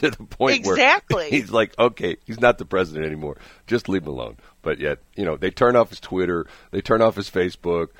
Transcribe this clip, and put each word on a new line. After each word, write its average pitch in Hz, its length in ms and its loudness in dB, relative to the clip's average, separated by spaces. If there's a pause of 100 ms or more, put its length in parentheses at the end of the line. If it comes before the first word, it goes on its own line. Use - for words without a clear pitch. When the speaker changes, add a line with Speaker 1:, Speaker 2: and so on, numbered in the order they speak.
Speaker 1:
to 151 100 2
the - 140 -14
point 269 420 0
where 190 80 2
Speaker 2:
Exactly. 254 560 0
Speaker 1:
he's 135 220 -2
like, 110 260 0
"Okay, 110 460 0
he's 110 160 -12
not 120 180 4
the 92 60 -12
president 78 420 -2
anymore. 76 300 -8 (320)
Just 117 200 -2
leave 95 140 0
him 76 60 -10
alone." 60 300 -10 (240)
But 76 180 -4
yet, 71 180 -4 (160)
you 101 100 -6
know, 80 120 -2
they 92 160 -2
turn 123 240 2
off 117 140 4
his - 100 -18
Twitter, 87 460 -2 (260)
they 98 80 -4
turn 113 200 2
off 110 140 4
his 98 160 -8
Facebook, 87 680 -2